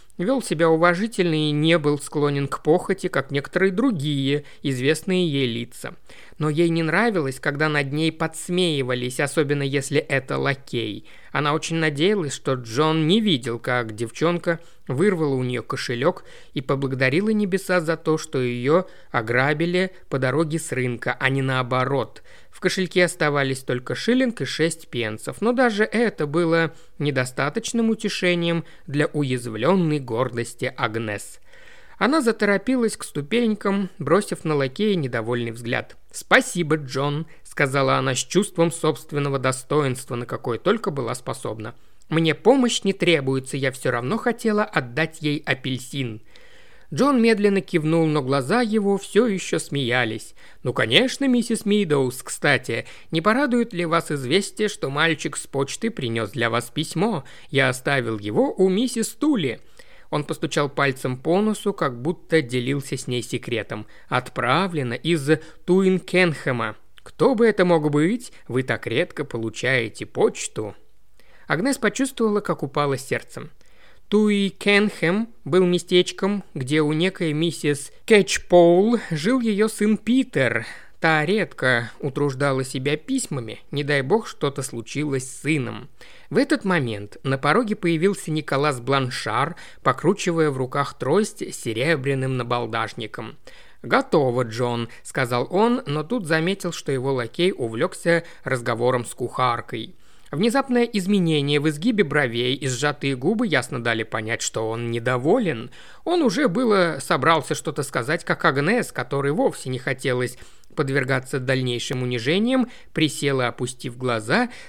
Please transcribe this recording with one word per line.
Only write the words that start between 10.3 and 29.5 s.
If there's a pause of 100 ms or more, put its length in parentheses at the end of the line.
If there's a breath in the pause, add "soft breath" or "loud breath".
лакей. (280 loud breath)
Она
очень
надеялась,
что
Джон
не
видел,
как
девчонка (280 soft breath)
вырвала
у
нее
кошелек (280 loud breath)
и
поблагодарила
небеса
за
то,
что
ее (260 loud breath)
ограбили (160 loud breath)
по
дороге
с
рынка,
а
не
наоборот. (300 soft breath)
В
кошельке
оставались
только
шиллинг
и
шесть
пенсов,
но
даже
это
было (280 loud breath)
недостаточным
утешением (220 loud breath)
для
уязвленной